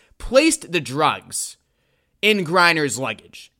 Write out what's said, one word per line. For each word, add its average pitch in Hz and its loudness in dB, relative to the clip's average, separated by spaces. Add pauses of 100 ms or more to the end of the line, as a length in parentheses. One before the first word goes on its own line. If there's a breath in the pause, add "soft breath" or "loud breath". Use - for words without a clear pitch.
(180 soft breath)
placed 277 0
the 170 -2
drugs 127 -4 (640)
in 208 2
Griner's 160 2
luggage. - -12